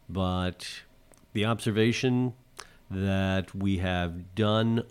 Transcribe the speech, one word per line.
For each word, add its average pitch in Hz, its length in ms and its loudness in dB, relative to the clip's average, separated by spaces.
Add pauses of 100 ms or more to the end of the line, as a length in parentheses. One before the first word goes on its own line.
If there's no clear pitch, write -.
But 90 720 -2 (520)
the 104 120 0
observation 117 880 2 (560)
that 95 640 0
we 98 240 0
have 90 560 -2
done 110 580 2